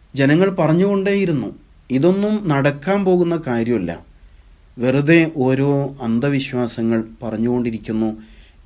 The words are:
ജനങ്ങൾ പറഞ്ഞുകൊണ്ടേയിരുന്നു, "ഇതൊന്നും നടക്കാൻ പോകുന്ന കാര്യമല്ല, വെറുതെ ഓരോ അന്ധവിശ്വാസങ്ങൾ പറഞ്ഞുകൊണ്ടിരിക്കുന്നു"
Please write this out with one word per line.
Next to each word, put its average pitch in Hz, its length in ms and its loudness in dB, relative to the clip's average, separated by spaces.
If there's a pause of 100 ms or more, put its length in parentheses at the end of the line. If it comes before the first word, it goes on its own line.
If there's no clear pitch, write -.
(160)
ജനങ്ങൾ 151 340 4
പറഞ്ഞുകൊണ്ടേയിരുന്നു, 185 1040 0 (360)
"ഇതൊന്നും 196 580 2
നടക്കാൻ 143 560 0
പോകുന്ന 175 420 0
കാര്യമല്ല, 113 580 -2 (760)
വെറുതെ 147 580 4
ഓരോ 139 640 0
അന്ധവിശ്വാസങ്ങൾ 117 1040 -2 (180)
പറഞ്ഞുകൊണ്ടിരിക്കുന്നു" 113 1000 -4 (440)